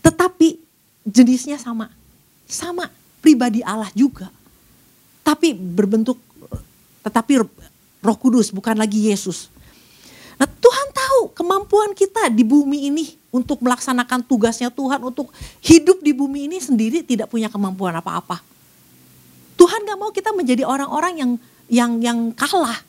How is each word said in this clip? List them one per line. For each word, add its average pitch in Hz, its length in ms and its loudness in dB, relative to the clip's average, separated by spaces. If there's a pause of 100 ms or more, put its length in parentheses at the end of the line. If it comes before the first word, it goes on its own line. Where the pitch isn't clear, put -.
tetapi 330 560 2 (480)
jenisnya 254 560 2
sama, 226 320 -12 (560)
sama 349 400 -8 (320)
pribadi 247 400 0
Allah 214 320 -8
juga, 208 400 -2 (880)
tapi 339 320 0
berbentuk, 208 640 -2 (880)
tetapi 226 400 0 (560)
Roh 220 160 0
Kudus, 240 400 2
bukan 208 160 -4
lagi 214 400 0
Yesus. - 400 -8 (880)
Nah, 277 80 0
Tuhan 523 380 2 (100)
tahu 523 240 2 (160)
kemampuan 403 560 0
kita 392 400 0
di 220 80 2
bumi 277 480 4
ini 302 160 -2 (240)
untuk 254 320 -4
melaksanakan 247 640 -2
tugasnya 233 480 0
Tuhan, 269 320 -4
untuk 254 240 -8 (320)
hidup 330 400 6
di 294 160 0
bumi 277 320 -4
ini 359 80 -8
sendiri 269 480 -2
tidak 247 240 -4
punya 220 240 -4
kemampuan 190 480 -4
apa-apa. 175 400 -8 (1200)
Tuhan 381 240 4
gak 403 160 -8
mau 415 80 -6
kita 403 240 -6
menjadi 262 320 -2
orang-orang 302 560 -4
yang, 247 100 -2 (380)
yang, 240 320 0
yang 233 180 -2 (140)
kalah. 277 560 -2